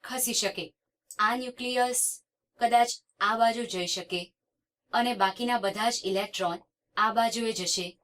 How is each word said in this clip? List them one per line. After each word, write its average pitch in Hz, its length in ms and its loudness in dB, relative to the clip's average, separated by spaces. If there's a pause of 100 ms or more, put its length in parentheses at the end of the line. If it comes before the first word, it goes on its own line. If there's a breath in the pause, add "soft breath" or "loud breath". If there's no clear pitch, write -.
ખસી 247 280 -2
શકે. 185 420 -2 (440)
આ 220 180 2
ન્યુક્લિયસ 247 840 -2 (380)
કદાચ 240 280 6 (320)
આ 214 160 2
બાજુ 226 280 4
જઈ 180 220 -4
શકે 180 460 -6 (600)
અને 240 220 2
બાકીના 220 440 0
બધા 202 320 0
જ 233 140 -6
ઇલેક્ટ્રોન 190 540 -2 (380)
આ 214 160 2
બાજુએ 226 400 0
જશે. 175 520 -4